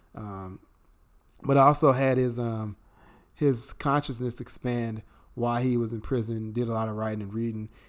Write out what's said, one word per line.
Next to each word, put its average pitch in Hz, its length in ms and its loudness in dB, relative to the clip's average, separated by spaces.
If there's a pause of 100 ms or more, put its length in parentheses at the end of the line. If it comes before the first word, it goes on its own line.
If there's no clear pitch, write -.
(140)
Um, 98 460 -12 (840)
but 135 140 2
also 139 360 8
had 131 260 2
his, 123 200 0
um, 110 380 -4 (580)
his 135 380 0
consciousness 127 720 -2
expand 117 600 -4 (320)
while 120 280 0
he 123 160 2
was 117 160 -2
in 107 80 -6
prison, 113 500 -4
did 117 160 -2
a 117 40 -2
lot 110 160 -2
of 107 80 -4
writing 110 260 -4
and 98 100 -8
reading, 110 380 -4 (180)